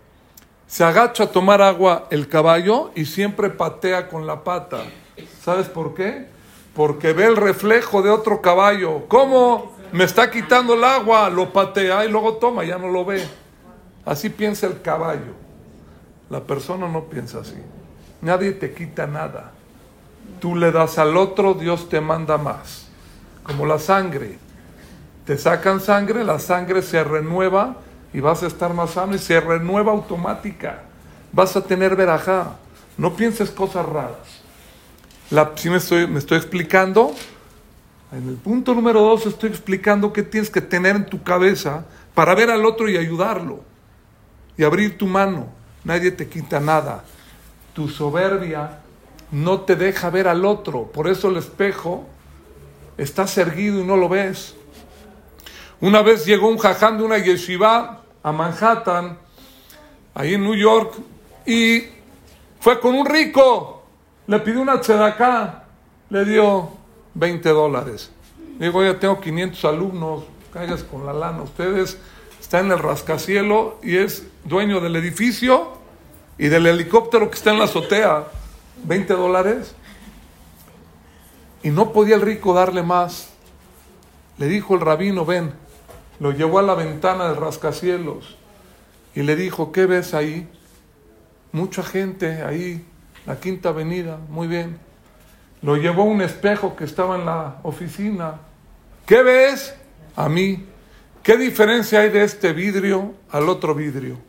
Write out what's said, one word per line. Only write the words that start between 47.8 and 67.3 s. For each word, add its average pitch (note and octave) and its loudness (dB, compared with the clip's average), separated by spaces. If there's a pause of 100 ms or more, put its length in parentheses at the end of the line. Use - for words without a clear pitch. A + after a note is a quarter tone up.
soberbia D#3+ -4 (500)
no F3 -2
te F#3 2
deja F3+ -2
ver F#3 2
al F3 2
otro. F3+ -2
Por D#3 -4
eso F#3+ 0
el F#3 0
espejo F#3+ -4 (880)
está F#3+ -2 (100)
erguido F#3+ 0
y F3+ -4
no F#3+ 2
lo F3+ 4
ves. F#3+ -4 (1200)
Una G#3 6
vez G#3 4
llegó G3+ 4
un A3+ 0
jajam G#3+ 2
de A3 -2
una A3 0
yeshiva F#3 0 (220)
a D3+ -2
Manhattan, F3 -2 (1000)
ahí D#3 -4
en G3+ 0
New G#3 0
York, A3 4 (520)
y A3+ 2 (720)
fue A#3 4
con B3 2
un C#4 2
rico, C4+ 2 (420)
le G#3 0
pidió A3 -2
una C4 0
tzedaká, G#3+ 2 (480)
le G3+ 0
dio G3+ 2 (440)
veinte E3+ 0